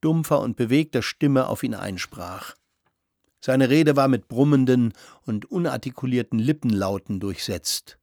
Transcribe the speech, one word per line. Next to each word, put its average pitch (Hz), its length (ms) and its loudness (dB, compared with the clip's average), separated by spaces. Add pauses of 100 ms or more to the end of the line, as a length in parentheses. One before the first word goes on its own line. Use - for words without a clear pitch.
dumpfer 160 400 0
und 117 160 -6
bewegter 127 440 0
Stimme 135 460 0
auf - 160 -6
ihn 117 120 -4
einsprach. 92 800 -12 (840)
Seine 131 300 2
Rede 147 260 4
war 135 120 4
mit 123 200 0
brummenden 127 640 4 (300)
und 107 280 -8
unartikulierten 127 880 -4
Lippenlauten 107 840 -2
durchsetzt. - 840 -8